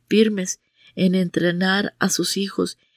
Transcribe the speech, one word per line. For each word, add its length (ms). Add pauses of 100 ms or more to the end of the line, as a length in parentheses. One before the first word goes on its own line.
firmes 540 (340)
en 200
entrenar 840
a 120
sus 260
hijos. 400 (200)